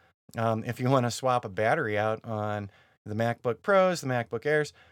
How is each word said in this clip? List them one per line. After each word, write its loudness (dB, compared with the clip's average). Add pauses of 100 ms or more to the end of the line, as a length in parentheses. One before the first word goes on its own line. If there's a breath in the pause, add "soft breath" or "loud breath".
(360 soft breath)
um, 0
if -6
you 2
wanna 4
swap 0
a -8
battery 0
out -2
on -4 (360 soft breath)
the -8
MacBook -2
Pros, 4
the -6
MacBook -2
Airs, 0 (200 loud breath)